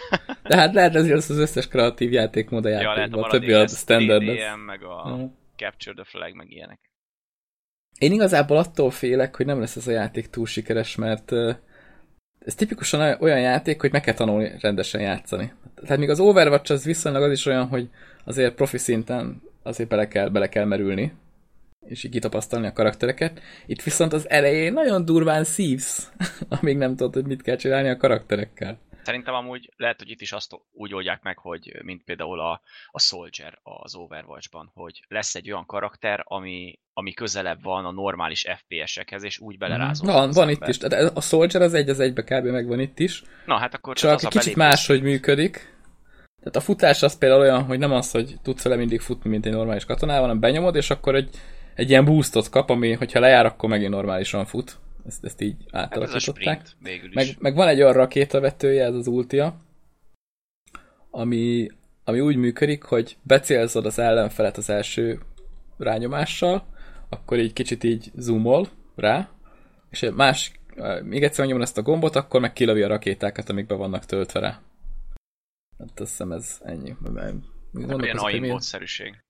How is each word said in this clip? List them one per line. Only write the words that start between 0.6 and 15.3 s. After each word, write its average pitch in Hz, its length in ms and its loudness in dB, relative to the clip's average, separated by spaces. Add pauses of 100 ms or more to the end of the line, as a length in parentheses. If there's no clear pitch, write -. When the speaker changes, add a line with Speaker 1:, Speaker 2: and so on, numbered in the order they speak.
Speaker 1:
lehet, 175 220 6
ezért 156 220 4
az, 147 120 -4
az 147 80 -2
összes 151 300 -2
kreatív 120 440 0
játékmód 113 540 0
a 110 40 0
Speaker 2:
Ja, 107 120 2
Speaker 1:
játékban, 107 160 -2
Speaker 2:
lehet, 107 160 -2
a 110 140 -2
Speaker 1:
a - 20 -4
többi 123 220 2
Speaker 2:
maradék 107 40 8
Speaker 1:
a 107 40 8
Speaker 2:
lesz 107 220 2
Speaker 1:
standard. 110 420 4
Speaker 2:
T - 20 -2
D 107 320 -4
M, - 20 -16
meg 101 240 -16
a 87 200 -14
Speaker 1:
Aha. 131 280 -10 (240)
Speaker 2:
Capture - 400 -12
the 95 80 -18
Flag, 87 320 -14
meg - 160 -20
ilyenek. 82 280 -20 (1200)
Speaker 1:
Én 151 120 4
igazából 165 460 4
attól 160 340 2
félek, 127 440 0
hogy 131 100 -2
nem 135 140 -2
lesz 110 160 -6
ez 120 120 -10
a 120 40 0
játék 113 360 -4
túl 113 180 -6
sikeres, 113 500 -4
mert, 110 360 -4
ö, 117 200 0 (880)
ez - 160 -10
tipikusan - 440 -2
oly-, 151 200 2
olyan 147 200 4
játék, 139 420 0
hogy 139 100 2
meg 143 100 0
kell 113 120 0
tanulni 107 460 0
rendesen 104 420 -2
játszani. 101 520 -6 (220)